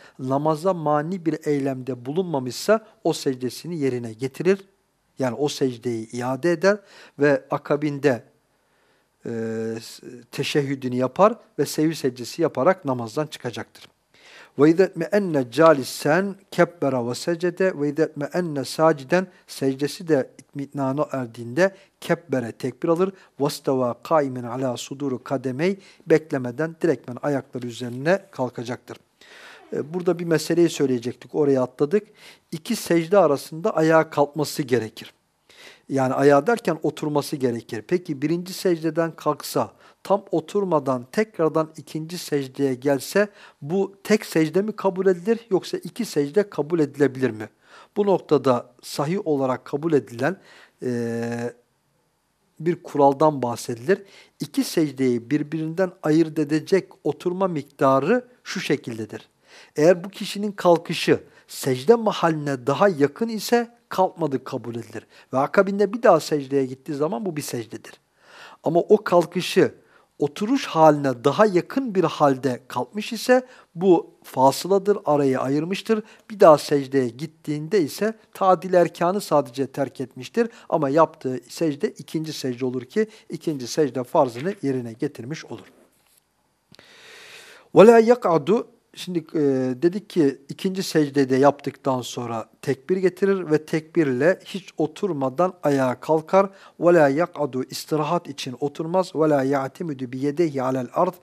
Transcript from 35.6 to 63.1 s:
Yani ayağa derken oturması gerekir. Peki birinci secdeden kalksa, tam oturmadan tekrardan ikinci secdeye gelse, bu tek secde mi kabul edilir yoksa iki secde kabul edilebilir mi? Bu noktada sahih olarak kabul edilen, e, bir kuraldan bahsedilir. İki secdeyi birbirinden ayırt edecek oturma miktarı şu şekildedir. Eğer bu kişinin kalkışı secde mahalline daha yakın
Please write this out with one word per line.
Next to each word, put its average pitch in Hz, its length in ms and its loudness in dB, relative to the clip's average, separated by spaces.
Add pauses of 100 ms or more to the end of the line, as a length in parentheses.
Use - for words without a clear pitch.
Yani 131 240 0
ayağa 139 340 4
derken 220 360 0
oturması 151 520 -4
gerekir. 117 520 -4
Peki 175 340 -4
birinci 175 320 -4
secdeden 165 580 -2
kalksa, 147 600 -4 (320)
tam 202 280 0
oturmadan 156 800 -2
tekrardan 160 640 -2
ikinci 160 400 -10
secdeye 135 560 -2
gelse, 143 560 -2 (320)
bu 175 420 -2
tek 220 220 0
secde 160 360 0
mi 214 140 -4
kabul 190 320 0
edilir 190 320 0 (100)
yoksa 180 280 -2
iki 180 280 -8
secde 151 440 0
kabul 151 300 -4
edilebilir 131 500 0
mi? 107 200 -10 (480)
Bu 202 80 2
noktada 139 640 2 (100)
sahih 160 460 -4
olarak 135 380 -2
kabul 151 280 -2
edilen, 127 440 0 (460)
e, 120 680 -6 (1080)
bir 165 240 -4
kuraldan 143 580 2
bahsedilir. 120 600 -4 (380)
İki 196 240 -4
secdeyi 127 640 -2
birbirinden 160 640 -4 (120)
ayırt 160 360 2
edecek 156 500 0 (140)
oturma 180 440 -2
miktarı 151 800 0 (160)
şu - 160 -10
şekildedir. 117 680 -6 (460)
Eğer 170 280 4
bu 196 60 -10
kişinin 202 420 -6
kalkışı 170 720 2 (240)
secde 135 480 2
mahalline 156 720 -2
daha 139 220 4
yakın 151 400 0